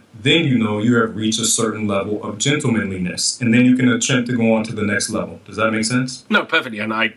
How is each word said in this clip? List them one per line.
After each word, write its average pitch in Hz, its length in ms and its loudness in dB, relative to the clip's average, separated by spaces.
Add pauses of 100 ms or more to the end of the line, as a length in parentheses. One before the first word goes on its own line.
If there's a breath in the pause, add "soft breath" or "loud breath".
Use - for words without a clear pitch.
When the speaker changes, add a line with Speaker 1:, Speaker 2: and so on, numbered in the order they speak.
(140)
Speaker 1:
then 147 300 2
you 123 140 2
know 107 220 0
you 120 160 4
have 110 200 2
reached 110 240 -2
a 113 60 -2
certain 107 420 -2
level 104 340 -2
of 104 160 -10
gentlemanliness. 98 1000 -2
And 117 140 2
then 123 100 6
you 127 140 6
can 127 100 2
attempt 120 420 0
to 123 60 0
go 113 180 2
on 110 120 0
to - 100 -8
the 107 80 -4
next 101 260 -2
level. 90 360 -6
Does 101 100 -16
that 110 160 0
make 110 140 -2
sense? 127 440 -4
Speaker 2:
No, 160 140 2
perfectly. 127 360 -2
And 110 140 -4
I, 113 240 0